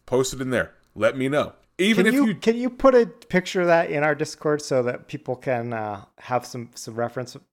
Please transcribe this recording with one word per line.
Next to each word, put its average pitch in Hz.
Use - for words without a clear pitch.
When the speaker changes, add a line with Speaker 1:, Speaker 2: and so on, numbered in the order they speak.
Speaker 1:
Post 127
it 131
in 131
there. 107
Let 113
me 131
know. 139
Even 208
Speaker 2:
Can 220
Speaker 1:
if -
Speaker 2:
you, 277
Speaker 1:
you 214
Speaker 2:
can 226
you 240
put 247
a 233
picture 180
of 175
that 170
in 151
our 151
Discord 151
so 135
that 120
people 135
can, 120
uh, 107
have 123
some, 120
some 113
reference? 117